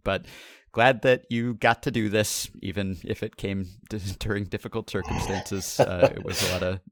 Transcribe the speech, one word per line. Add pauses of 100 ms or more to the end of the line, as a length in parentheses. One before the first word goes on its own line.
But (440)
glad
that
you
got
to
do
this, (120)
even
if
it
came (220)
d-, (100)
<laughs>
during
difficult
circumstances.
Uh,
it
was
a
lot
of (120)